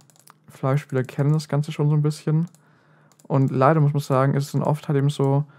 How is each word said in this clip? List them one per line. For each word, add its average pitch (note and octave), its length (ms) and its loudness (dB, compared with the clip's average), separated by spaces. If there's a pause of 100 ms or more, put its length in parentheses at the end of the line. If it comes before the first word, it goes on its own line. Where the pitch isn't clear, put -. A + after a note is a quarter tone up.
(480)
Fleischspieler C3+ 560 -2
kennen C#3+ 280 -2
das D#3 160 -2
Ganze D3 240 -2
schon D3 160 -2
so D3+ 60 2
ein D3+ 80 2
bisschen. D#3 440 -2 (800)
Und C3+ 240 0
leider C3 300 4
muss C#3+ 140 4
man C#3+ 60 -2
sagen, C3+ 340 0
ist C#3 100 -2
es - 80 -10
dann C#3 100 -2
oft D3 240 -2
halt C#3+ 120 -2
eben C#3 120 0
so, C#3 340 0 (140)